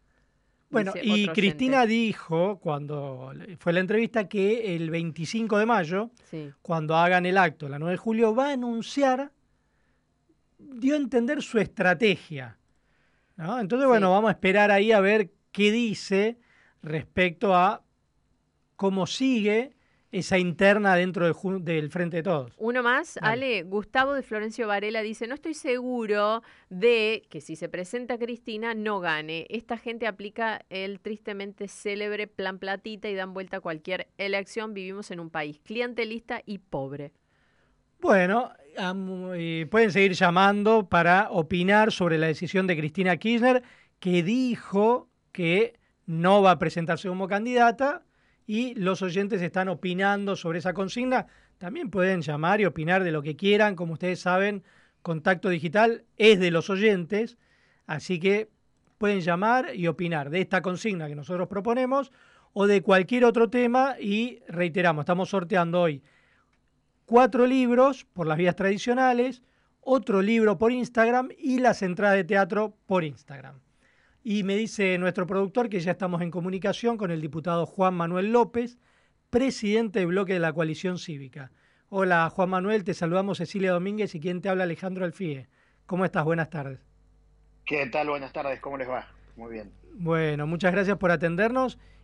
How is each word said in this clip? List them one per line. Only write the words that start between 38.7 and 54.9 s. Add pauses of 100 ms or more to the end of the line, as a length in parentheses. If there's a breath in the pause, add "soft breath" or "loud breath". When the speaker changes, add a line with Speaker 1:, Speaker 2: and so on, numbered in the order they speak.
Speaker 1:
am-,
eh,
pueden
seguir
llamando
para
opinar
sobre
la
decisión
de
Cristina
Kirchner, (360 soft breath)
que
dijo (220)
que (260)
no
va
a
presentarse
como
candidata, (420)
y
los
oyentes
están
opinando
sobre
esa
consigna. (300 soft breath)
También
pueden
llamar
y
opinar
de
lo
que
quieran.
Como
ustedes
saben, (360 soft breath)